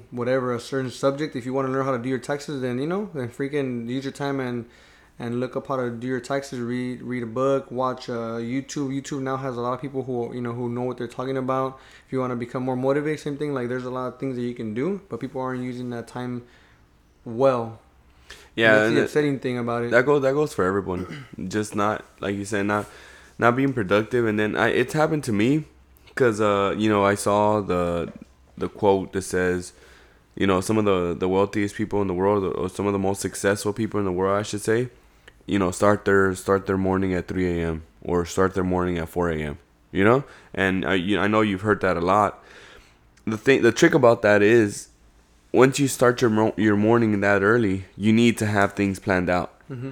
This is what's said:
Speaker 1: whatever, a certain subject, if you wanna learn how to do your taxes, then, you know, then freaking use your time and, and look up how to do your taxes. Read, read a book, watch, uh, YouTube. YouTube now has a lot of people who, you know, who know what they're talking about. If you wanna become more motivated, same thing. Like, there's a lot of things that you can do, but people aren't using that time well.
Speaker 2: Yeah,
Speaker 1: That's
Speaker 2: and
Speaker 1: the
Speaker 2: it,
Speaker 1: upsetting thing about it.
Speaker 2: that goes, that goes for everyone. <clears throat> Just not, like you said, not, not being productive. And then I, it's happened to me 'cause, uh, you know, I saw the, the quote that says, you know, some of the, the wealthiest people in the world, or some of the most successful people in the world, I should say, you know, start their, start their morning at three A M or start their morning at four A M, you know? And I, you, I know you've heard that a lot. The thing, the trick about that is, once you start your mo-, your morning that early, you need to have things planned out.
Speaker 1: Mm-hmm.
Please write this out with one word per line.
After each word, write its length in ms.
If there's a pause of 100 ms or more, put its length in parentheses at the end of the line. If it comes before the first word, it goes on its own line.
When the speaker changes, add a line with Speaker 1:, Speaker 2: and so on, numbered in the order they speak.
(120)
Speaker 1:
whatever, 420
a 60
certain 300
subject, 460
if 80
you 80
wanna 160
learn 160
how 80
to 60
do 100
your 100
taxes, 440
then, 160
you 80
know, 260
then 160
freaking 600
use 160
your 80
time 280
and, 240 (540)
and 220
look 160
up 100
how 100
to 140
do 160
your 140
taxes. 400
Read, 420
read 220
a 20
book, 460
watch, 360
uh, 300
YouTube. 580
YouTube 260
now 140
has 200
a 40
lot 140
of 60
people 240
who, 280
you 80
know, 120
who 160
know 140
what 140
they're 120
talking 280
about. 420 (280)
If 60
you 80
wanna 160
become 260
more 140
motivated, 440
same 160
thing. 160
Like, 160
there's 160
a 60
lot 240
of 60
things 160
that 60
you 120
can 200
do, 340
but 100
people 220
aren't 240
using 260
that 160
time 380 (800)
well. 560 (760)
Speaker 2:
Yeah, 200
Speaker 1:
That's 140
Speaker 2:
and 80
Speaker 1:
the 40
Speaker 2:
it, 40
Speaker 1:
upsetting 360
thing 180
about 260
it. 60
Speaker 2:
that 160
goes, 160
that 120
goes 200
for 100
everyone. 600 (100)
<clears throat> 120
Just 260
not, 300 (160)
like 160
you 80
said, 220
not, 200 (520)
not 180
being 160
productive. 540
And 120
then 180
I, 120
it's 240
happened 320
to 80
me 320 (500)
'cause, 280
uh, 340
you 140
know, 140
I 100
saw 460
the, 520 (460)
the 100
quote 460
that 80
says, 500 (640)
you 120
know, 140
some 160
of 80
the, 340
the 100
wealthiest 460
people 280
in 60
the 60
world, 300
or 240
some 180
of 60
the 60
most 240
successful 500
people 260
in 60
the 80
world, 260
I 40
should 180
say, 300 (560)
you 120
know, 120
start 340
their, 300
start 320
their 100
morning 380
at 140
three 320
A 60
M 180 (180)
or 240
start 280
their 100
morning 340
at 100
four 220
A 60
M, 220 (320)
you 140
know? 200 (280)
And 320
I, 100
you, 240
I 100
know 120
you've 220
heard 180
that 160
a 60
lot. 400 (840)
The 140
thing, 240
the 100
trick 220
about 280
that 200
is, 460 (640)
once 260
you 80
start 360
your 80
mo-, 260
your 200
morning 440
that 220
early, 420 (120)
you 160
need 260
to 80
have 260
things 260
planned 300
out. 240 (180)
Speaker 1:
Mm-hmm. 220